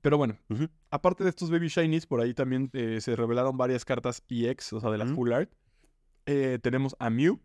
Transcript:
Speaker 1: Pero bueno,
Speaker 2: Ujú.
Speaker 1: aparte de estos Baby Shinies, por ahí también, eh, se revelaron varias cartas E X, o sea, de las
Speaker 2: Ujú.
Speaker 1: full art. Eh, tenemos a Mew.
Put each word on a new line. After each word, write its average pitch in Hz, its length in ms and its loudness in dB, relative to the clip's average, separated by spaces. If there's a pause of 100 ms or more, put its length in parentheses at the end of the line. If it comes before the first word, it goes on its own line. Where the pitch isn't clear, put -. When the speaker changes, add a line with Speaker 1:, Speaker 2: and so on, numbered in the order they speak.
Speaker 1:
Pero 147 160 4
bueno, 117 180 0 (120)
Speaker 2:
Ujú. 135 200 -2 (220)
Speaker 1:
aparte 180 340 0
de 185 60 4
estos 165 200 -6
Baby 170 180 0
Shinies, 160 380 2
por 117 140 0
ahí 120 140 0
también, 131 380 -2
eh, 113 280 -2
se 117 160 -2
revelaron 120 400 0
varias 127 280 0
cartas 120 440 -4
E 117 220 0
X, - 220 -6
o 110 80 -6
sea, 110 100 -2
de 107 80 -2
las 113 100 -2
Speaker 2:
Ujú. 139 80 -2
Speaker 1:
full 120 160 0
art. 147 180 0 (760)
Eh, 135 360 0
tenemos 131 360 0
a 120 120 -2
Mew. 139 340 2